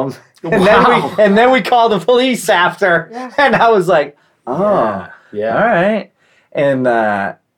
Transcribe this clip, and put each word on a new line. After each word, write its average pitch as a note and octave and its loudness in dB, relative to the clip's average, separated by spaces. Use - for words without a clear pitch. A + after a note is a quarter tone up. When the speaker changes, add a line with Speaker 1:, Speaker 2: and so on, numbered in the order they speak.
Speaker 1:
'em. C3+ -8
<laughs> - -20
And F3+ 0
then A3 4
we, A#3+ 2
Speaker 2:
Wow. C#3+ -6
Speaker 1:
and G3+ 4
then A#3 4
we B3+ 2
call A#3 2
the G#3 0
police B3 0
after." F3 0
Speaker 3:
Yeah. B3 -14
Speaker 1:
And C4+ 2
I A3+ 2
was G3 2
like, D3+ 0
"Oh, C#3 -4
Speaker 2:
Yeah. G#2+ -2
Yeah. G#2+ -4
Speaker 1:
all F#3+ 0
right." G3+ -2
And, C3+ -2
uh, G#2 -2